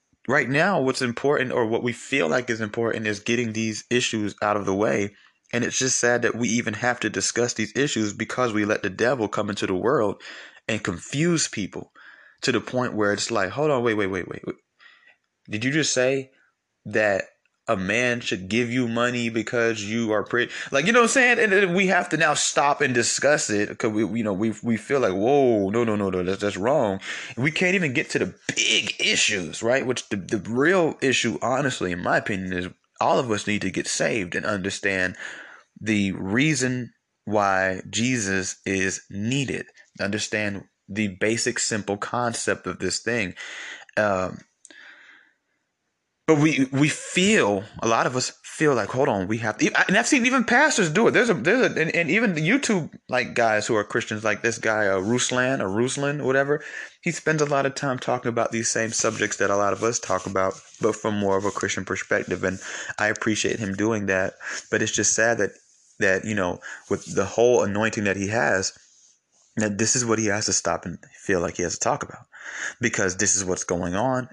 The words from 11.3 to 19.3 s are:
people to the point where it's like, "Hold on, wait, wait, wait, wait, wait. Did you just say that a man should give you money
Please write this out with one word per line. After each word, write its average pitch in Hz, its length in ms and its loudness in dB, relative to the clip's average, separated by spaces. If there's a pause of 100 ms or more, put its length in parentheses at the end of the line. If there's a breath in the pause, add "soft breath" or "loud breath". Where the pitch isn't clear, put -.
people - 420 -8 (520 loud breath)
to 135 100 2
the 113 80 2
point 123 340 -4
where 104 180 2
it's 101 200 -4
like, 98 180 0
"Hold 143 220 0
on, 123 100 2
wait, 120 120 2
wait, 104 140 0
wait, 95 200 -4
wait, - 180 -12
wait. - 100 -8 (920 soft breath)
Did 107 140 -4
you 131 80 0
just 147 200 0
say 131 380 0 (540 soft breath)
that 104 400 2 (420)
a 113 100 2
man 120 440 0
should 92 280 -6
give 117 220 0
you 123 180 0
money 120 420 0